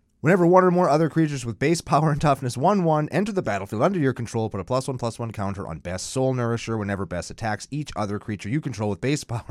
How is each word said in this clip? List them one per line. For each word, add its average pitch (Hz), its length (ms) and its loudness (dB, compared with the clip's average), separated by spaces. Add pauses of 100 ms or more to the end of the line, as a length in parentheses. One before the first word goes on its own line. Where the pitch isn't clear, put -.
(200)
Whenever 175 240 4
one 185 200 8
or 185 80 6
more 175 180 4
other 151 180 4
creatures 147 380 0
with 113 140 -6
base 160 200 2
power 160 300 2
and 143 100 0
toughness 135 360 2
one 180 260 4
one 156 280 2
enter 202 200 0
the 190 120 -2
battlefield 101 400 -2
under 185 180 2
your 135 120 2
control, 113 380 -4
put 104 80 -6
a 92 60 -4
plus 127 240 -2
one 131 100 -4
plus 117 220 -6
one 113 100 -6
counter 98 380 -6
on 80 100 -8
Bess 87 240 -8
Soul 131 320 0
Nourisher. 117 420 -2
Whenever 98 300 -4
Bess 87 240 -6
attacks 104 400 -6
each 143 240 -8
other 104 240 -4
creature 104 300 -8
you 135 120 -2
control 107 300 -4
with 98 100 -4
base 143 240 -2
<laughs> - 80 -10
power 113 180 -6